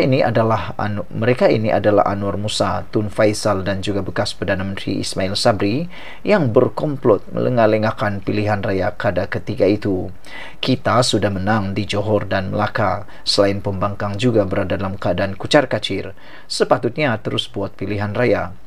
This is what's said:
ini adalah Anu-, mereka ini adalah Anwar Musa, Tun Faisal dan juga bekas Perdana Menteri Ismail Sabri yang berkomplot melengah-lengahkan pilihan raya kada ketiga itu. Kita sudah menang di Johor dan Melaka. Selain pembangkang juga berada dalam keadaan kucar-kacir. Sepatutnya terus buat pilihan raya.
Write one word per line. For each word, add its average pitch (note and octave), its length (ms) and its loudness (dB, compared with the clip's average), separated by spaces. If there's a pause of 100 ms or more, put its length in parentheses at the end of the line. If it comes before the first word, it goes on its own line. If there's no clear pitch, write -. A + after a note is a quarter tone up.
ini C3 160 4
adalah A2+ 560 0
Anu-, G#2 320 -4
mereka A2+ 400 2
ini A2 240 2
adalah G2+ 320 4
Anwar G2 320 -2
Musa, G2 560 -2
Tun G#2+ 160 0
Faisal G#2+ 560 2
dan G2 160 -2
juga G2 240 -2
bekas - 320 -2
Perdana F#2+ 240 -2
Menteri G2 400 -4
Ismail F#2+ 320 -4
Sabri A2+ 560 2 (320)
yang G3 320 2
berkomplot B2+ 800 2
melengah-lengahkan A2 880 2
pilihan G#2 400 0
raya G2+ 320 0
kada F2+ 320 0
ketiga - 400 -2
itu. F#2 480 0 (480)
Kita A#2 400 2
sudah G#2 320 2
menang G2 400 0
di G2 160 -2
Johor G2+ 400 0
dan F#2+ 240 -2
Melaka. G#2 560 0 (160)
Selain G2 400 2
pembangkang G2+ 560 -2
juga A2+ 240 4
berada F#2+ 320 0
dalam F#2+ 160 -4
keadaan G2 400 -2
kucar-kacir. G#2 800 0 (320)
Sepatutnya B2 720 0
terus A#2+ 320 -4
buat G2 240 -6
pilihan G2+ 400 -4
raya. G2+ 400 2 (140)